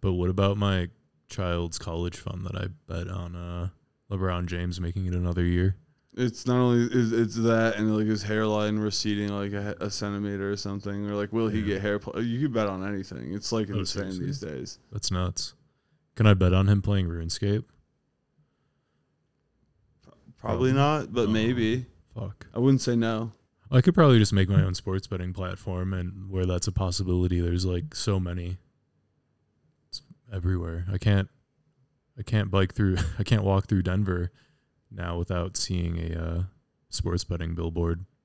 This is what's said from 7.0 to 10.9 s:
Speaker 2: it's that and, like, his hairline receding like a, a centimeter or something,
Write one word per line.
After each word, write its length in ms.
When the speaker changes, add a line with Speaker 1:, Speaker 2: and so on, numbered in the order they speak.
Speaker 2:
it's 240
that 400
and, 180
like, 120
his 160
hairline 560
receding 500
like 240
a, 260
a 120
centimeter 600
or 60
something, 500